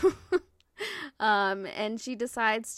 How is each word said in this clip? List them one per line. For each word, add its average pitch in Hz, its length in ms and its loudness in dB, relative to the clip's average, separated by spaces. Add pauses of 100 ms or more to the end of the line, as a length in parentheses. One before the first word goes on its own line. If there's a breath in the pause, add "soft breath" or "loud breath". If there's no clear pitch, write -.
<laughs> - 460 2 (720 loud breath)
Um, 196 460 2
and 214 340 -4
she 254 160 -6
decides 226 640 0